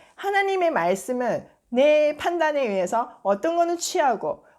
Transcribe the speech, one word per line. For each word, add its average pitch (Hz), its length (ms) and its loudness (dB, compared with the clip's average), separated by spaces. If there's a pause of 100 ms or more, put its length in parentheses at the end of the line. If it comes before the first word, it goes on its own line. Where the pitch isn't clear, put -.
(140)
하나님의 392 560 0
말씀은 196 760 -2 (220)
내 302 480 4
판단에 311 460 0
의해서 220 600 -2
어떤 202 340 0
거는 339 200 2
취하고 269 680 -2 (120)